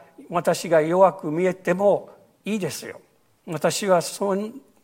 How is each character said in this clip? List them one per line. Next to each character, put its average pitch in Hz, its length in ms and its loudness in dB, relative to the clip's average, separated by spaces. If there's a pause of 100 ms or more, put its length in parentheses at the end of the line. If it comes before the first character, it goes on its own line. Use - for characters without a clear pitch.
(300)
私 170 400 -2
が 160 120 6
弱 175 320 4
く 170 180 -8
見 170 140 0
え 185 80 0
て 180 200 -2
も 185 360 0 (360)
い 208 100 -4
い 214 40 -4
で 170 100 -4
す - 160 -12
よ。 - 160 -14 (440)
私 170 420 -2
は 180 140 4
そ 196 340 -4
の 214 140 -4 (340)